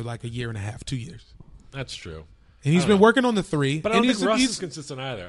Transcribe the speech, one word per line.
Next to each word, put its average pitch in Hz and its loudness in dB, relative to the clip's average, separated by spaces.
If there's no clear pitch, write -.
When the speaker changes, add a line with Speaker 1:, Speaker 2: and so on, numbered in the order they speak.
Speaker 1:
like, 117 -8
a 120 -8
year 120 -6
and 110 -8
a 101 -6
half, 107 -8
two 139 -6
years. 117 -14
Speaker 2:
That's 135 -12
true. 80 -14
Speaker 1:
And 139 4
he's 175 6
Speaker 2:
I 160 2
Speaker 1:
been 208 6
Speaker 2:
don't 190 4
know. 202 8
Speaker 1:
working 233 6
on 240 2
the 190 0
three, 143 -2
Speaker 2:
But 214 -2
I - 2
Speaker 1:
and 233 6
Speaker 2:
don't 254 4
Speaker 1:
he's, 233 2
Speaker 2:
think 185 0
Russ 220 2
Speaker 1:
he's 262 2
Speaker 2:
is 208 -8
consistent 147 -12
either. 120 -8